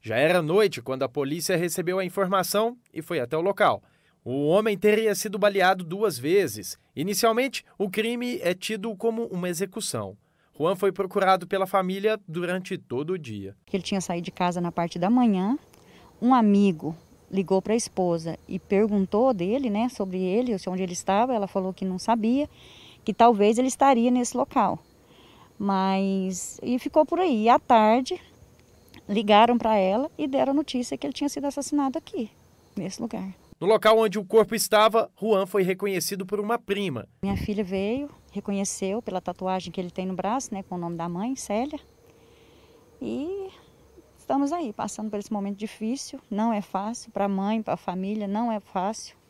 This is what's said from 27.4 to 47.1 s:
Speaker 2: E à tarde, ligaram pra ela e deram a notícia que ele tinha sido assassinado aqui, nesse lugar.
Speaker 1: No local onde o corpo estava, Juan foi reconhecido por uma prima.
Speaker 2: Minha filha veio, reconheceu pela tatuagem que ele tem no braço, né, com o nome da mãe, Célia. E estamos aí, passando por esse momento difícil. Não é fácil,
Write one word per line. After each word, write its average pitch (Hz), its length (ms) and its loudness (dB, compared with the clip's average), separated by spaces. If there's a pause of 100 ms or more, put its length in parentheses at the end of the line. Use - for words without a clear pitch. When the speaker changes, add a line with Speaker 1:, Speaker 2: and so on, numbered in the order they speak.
Speaker 2:
E 220 60 4
à 269 100 8
tarde, 240 600 4 (880)
ligaram 214 500 6
pra 220 180 2
ela 202 400 2
e 294 120 -4
deram 269 240 2
a - 20 0
notícia 269 420 -2
que - 80 -10
ele 285 80 -4
tinha 285 160 -4
sido 285 180 -6
assassinado 285 520 -2
aqui, 269 320 -8 (460)
nesse 190 260 -8
lugar. 190 320 -8 (240)
Speaker 1:
No 170 80 -4
local 220 320 6
onde 214 220 2
o 190 40 -8
corpo 214 300 4
estava, 214 560 4 (100)
Juan 196 260 2
foi 190 180 2
reconhecido 190 600 -2
por 202 140 -4
uma 220 220 -2
prima. 190 480 -4 (140)
Speaker 2:
Minha 196 140 -2
filha 208 280 -2
veio, 202 440 -4 (220)
reconheceu 202 720 -4
pela 185 180 -6
tatuagem 180 520 -6
que - 80 -8
ele 180 100 -6
tem 185 160 -8
no 185 80 -4
braço, 208 400 -4
né, 196 80 -8
com 180 140 -10
o - 20 -6
nome 170 180 -6
da 165 120 -6
mãe, 202 260 -4
Célia. 262 460 -4 (1200)
E 311 480 -6 (720)
estamos 277 340 0
aí, 320 220 -6
passando 214 340 -8
por 208 100 -6
esse 208 140 -8
momento 202 240 -4
difícil. 220 640 -8 (100)
Não 220 220 0
é 208 80 0
fácil, 208 520 -8